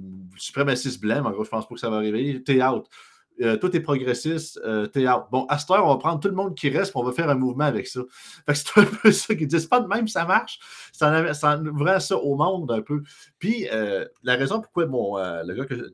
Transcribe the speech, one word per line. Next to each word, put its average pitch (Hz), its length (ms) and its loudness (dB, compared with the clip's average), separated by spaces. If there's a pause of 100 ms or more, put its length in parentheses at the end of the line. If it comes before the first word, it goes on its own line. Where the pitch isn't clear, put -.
(360)
suprémaciste 131 640 -2
blanc, 113 240 0
en 117 60 0
gros, 101 140 -4
je - 80 -8
pense 110 160 -4
pas 120 80 -14
que - 40 -14
ça 113 120 -2
va 107 60 0
arriver, 123 460 -2
t'es 131 200 4
out. 123 240 0 (540)
Euh, 113 160 4
toi, 180 120 0
t'es 170 100 2
progressiste, 143 840 -2
euh, 107 220 0
t'es 131 200 2
out. 120 240 2
Bon, 127 140 0
à 143 140 0
cette - 100 -8
heure, 190 160 6
on 151 40 4
va 135 80 4
prendre 160 220 -2
tout 196 100 0
le 185 40 -4
monde 185 220 -4
qui 147 140 0
reste, 185 240 0
puis 131 60 -4
on 120 40 0
va 127 80 -2
faire 160 180 0
un 139 60 4
mouvement 131 300 0
avec 110 200 0
ça. » 127 160 -8 (460)
Fait 147 60 4
que 143 40 0
c'est - 220 2
un 208 60 10
<laughs> - 180 -6
peu 214 80 10
ça - 240 0
qu'ils 156 120 -2
disent. 165 140 2
C'est - 80 -8
pas 247 120 4
de 185 60 -4
même, 220 200 -2
ça 170 180 -2
marche. 202 340 0 (320)
C'est - 140 0
en, 160 260 4
c'est 147 140 -4
en 151 180 2
ouvrant 151 360 2
ça - 180 0
au 139 180 0
monde 165 360 0
un 113 100 0
peu. 147 220 -4 (340)
Puis, 220 340 -2
euh, 104 340 -2 (180)
la 123 120 2
raison 135 260 -2
pourquoi, 170 260 -2
bon, 104 320 -2
euh, 85 240 -4
le 87 100 -6
gars 131 120 -6
que, 120 280 -8